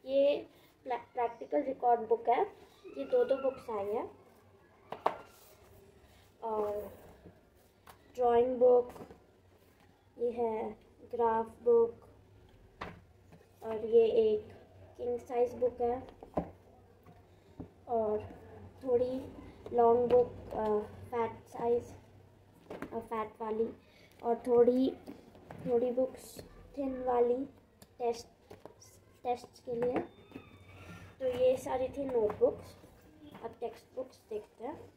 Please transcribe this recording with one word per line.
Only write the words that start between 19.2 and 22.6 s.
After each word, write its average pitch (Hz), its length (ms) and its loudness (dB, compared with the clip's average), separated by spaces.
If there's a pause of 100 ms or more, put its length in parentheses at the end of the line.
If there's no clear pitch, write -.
long 233 360 4
book, 247 420 2
अ, 214 260 -2 (140)
fat - 540 -6
size - 480 -2 (1000)